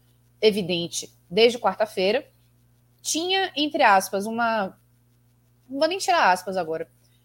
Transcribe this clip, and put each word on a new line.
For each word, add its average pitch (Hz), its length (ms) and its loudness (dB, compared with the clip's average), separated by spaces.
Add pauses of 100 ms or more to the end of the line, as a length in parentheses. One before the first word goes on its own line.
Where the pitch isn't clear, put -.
(400)
evidente 185 720 -2 (180)
desde 226 280 4
quarta-feira, 214 720 -2 (720)
tinha, 370 540 -2
entre 302 260 -2
aspas, 208 460 2
uma, 226 500 -4 (920)
não 269 120 -10
vou 311 80 2
nem 359 100 -6
tirar 330 340 2
aspas 185 240 -4
agora, 160 320 -4 (380)